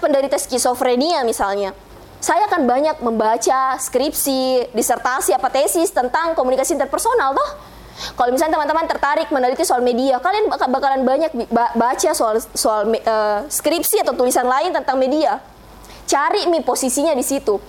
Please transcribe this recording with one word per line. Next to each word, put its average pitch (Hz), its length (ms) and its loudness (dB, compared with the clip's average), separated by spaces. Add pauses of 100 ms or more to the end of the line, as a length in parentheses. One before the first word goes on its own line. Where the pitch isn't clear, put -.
penderita 277 320 2
skizofrenia 254 880 0
misalnya. 202 480 -2 (480)
Saya 349 320 2
akan 320 160 2
banyak 294 320 2
membaca 240 800 0
skripsi, 262 960 -2
disertasi, 254 560 0
apa - 160 0
tesis 330 480 0
tentang 311 400 0
komunikasi 269 400 2
interpersonal, 285 640 0
toh. 587 100 0 (720)
Kalau 247 160 2
misalnya 311 240 0
teman-teman 302 240 0
tertarik 311 480 -2
meneliti 262 320 2
soal 262 160 2
media, 247 400 2
kalian 381 320 0
baka-, 277 160 -2
bakalan 262 400 0
banyak 302 240 2
bi-, 233 180 -6
ba-, 233 220 2
baca 247 400 2
soal, 226 400 0
soal 214 320 0
me-, 220 160 0
eh, 214 480 0
skripsi - 560 0
atau 277 80 0
tulisan 247 320 2
lain 285 320 0
tentang 262 240 0
media. 285 400 2 (680)
Cari 330 400 0
nih 330 160 2
posisinya 262 480 0
di 262 140 -2
situ. 214 440 -2